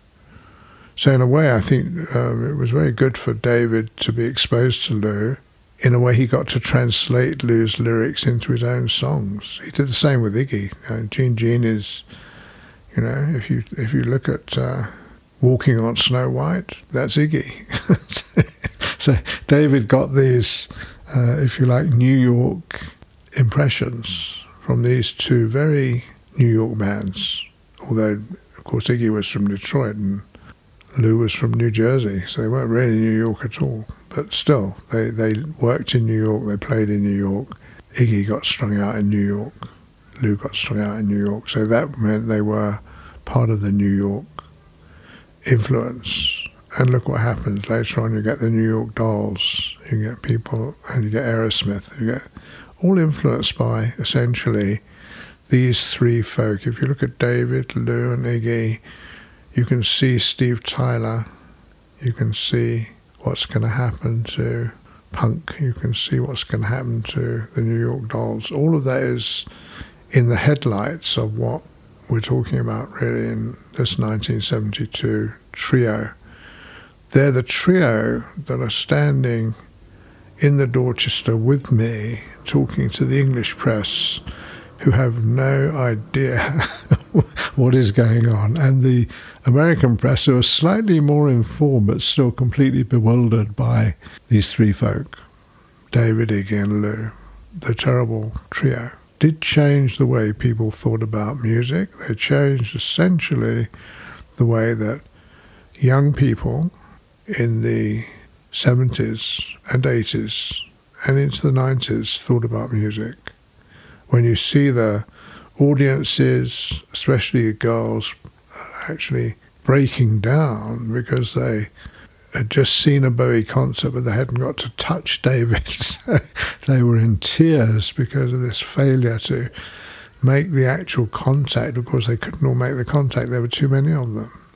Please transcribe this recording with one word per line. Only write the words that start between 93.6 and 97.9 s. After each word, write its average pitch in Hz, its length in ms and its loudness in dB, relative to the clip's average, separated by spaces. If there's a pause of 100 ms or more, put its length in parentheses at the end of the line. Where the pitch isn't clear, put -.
these 104 240 4
three 107 200 4
folk, 110 460 -2 (720)
David, 113 400 2
Iggy 101 320 0
and 104 200 0
Lou, 107 300 -6 (400)
the 156 220 -4
terrible 113 580 0 (180)